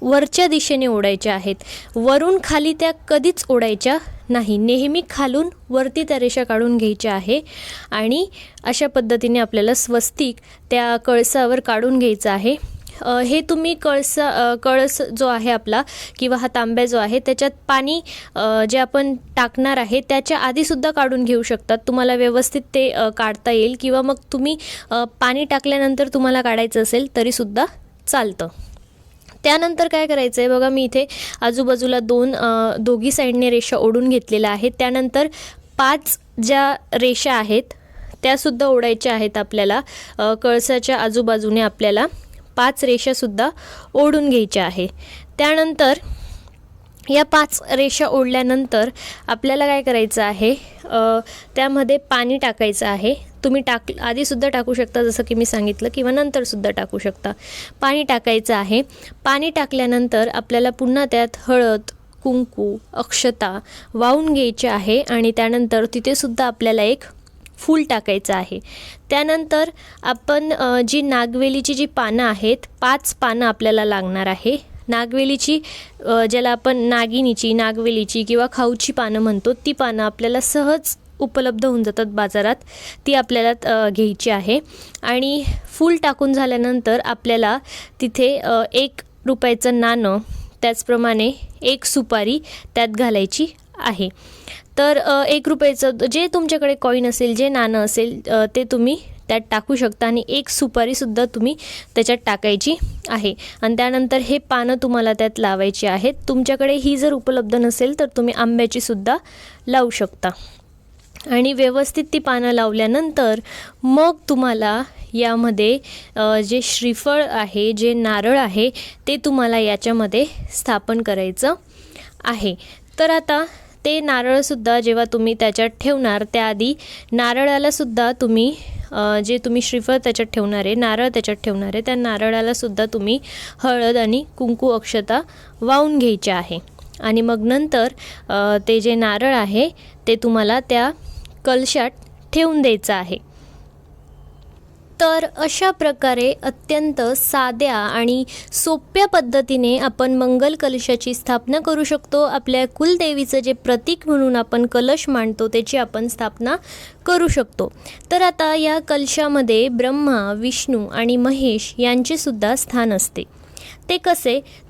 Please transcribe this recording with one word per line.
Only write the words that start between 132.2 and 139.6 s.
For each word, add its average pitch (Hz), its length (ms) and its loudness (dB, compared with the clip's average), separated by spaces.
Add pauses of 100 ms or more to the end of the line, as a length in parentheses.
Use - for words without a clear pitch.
तुम्ही 220 260 0 (440)
हळद 240 340 2
आणि 233 280 0 (120)
कुंकू 240 320 0
अक्षता 220 520 0 (400)
वाहून 285 380 4
घ्यायच्या 208 380 2
आहे. 175 220 -6 (400)
आणि 220 220 2
मग 233 220 2
नंतर, 254 440 2 (420)
अ, 202 280 2 (100)
ते 226 120 4
जे 233 160 2
नारळ 226 400 2
आहे 220 340 2 (380)